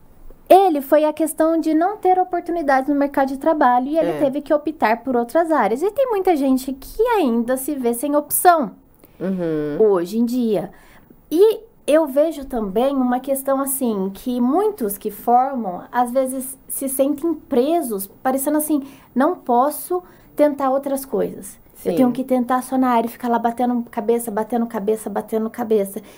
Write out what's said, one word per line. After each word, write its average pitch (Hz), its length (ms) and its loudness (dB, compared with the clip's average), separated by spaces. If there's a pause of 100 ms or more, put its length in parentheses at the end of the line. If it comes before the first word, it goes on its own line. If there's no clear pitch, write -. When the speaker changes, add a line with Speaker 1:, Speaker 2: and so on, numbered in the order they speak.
(480)
Speaker 1:
ele 359 320 8
foi 302 260 2
a 302 80 2
questão 320 460 0
de 320 140 0
não 359 240 0
ter 370 220 2
oportunidades 349 680 0
no 294 80 0
mercado 285 340 0
de 269 80 -6
trabalho, 269 500 2
e 302 100 -2
ele 330 140 2
Speaker 2:
É. 302 80 -4
Speaker 1:
teve 277 220 0
que 320 120 -2
optar 240 500 0
por 262 120 -4
outras 320 360 0
áreas. 247 300 2
E 392 100 0
tem 523 180 0
muita 381 260 2
gente 262 360 0
que - 300 -8
ainda 262 560 2
se 277 160 -6
vê 240 220 -2
sem 285 200 -2
opção 294 560 4 (480)
Speaker 2:
Uhum. 165 720 0
Speaker 1:
hoje 185 280 0
em 240 60 2
dia. 226 440 -2 (600)
E 415 300 4 (260)
eu 311 180 4
vejo 294 400 -2
também 240 500 -2
uma 247 240 0
questão, 269 400 -2
assim, 226 540 -2
que 247 260 -6
muitos 269 600 -2
que 214 100 -8
formam, 240 720 0 (100)
às 240 200 0
vezes, 262 440 -4 (120)
se - 200 -8
sentem 285 460 0
presos, 254 720 -2 (160)
parecendo 269 380 0
assim, 294 240 -2 (320)
"Não 302 200 2
posso 294 680 0 (320)
tentar 285 340 2
outras 269 360 -2
coisas. - 520 -6 (280)
Eu 185 60 0
Speaker 2:
Sim. 175 60 -2
Speaker 1:
tenho 247 140 4
que 254 140 -6
tentar 254 360 0
só 262 160 -4
na 262 120 2
área 233 180 2
e 233 40 -10
ficar - 180 -8
lá 233 100 0
batendo 233 500 -2
cabeça, 233 400 -2
batendo 220 360 -2
cabeça, 220 440 -4
batendo 220 400 -4
cabeça." 214 520 -2 (160)